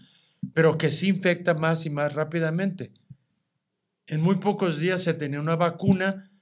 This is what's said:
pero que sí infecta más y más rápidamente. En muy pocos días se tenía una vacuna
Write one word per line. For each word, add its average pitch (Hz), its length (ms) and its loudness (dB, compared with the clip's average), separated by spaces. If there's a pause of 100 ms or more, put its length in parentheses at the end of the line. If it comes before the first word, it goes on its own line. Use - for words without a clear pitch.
(540)
pero 160 240 4
que 156 140 0
sí 170 160 -2
infecta 180 480 2
más 160 320 0
y - 20 -4
más 147 240 -2
rápidamente. 160 800 -4 (1120)
En 156 160 -2
muy 185 140 4
pocos 196 420 0
días 180 240 0
se 165 140 -2
tenía 147 240 -6
una 160 160 0
vacuna 190 720 0 (120)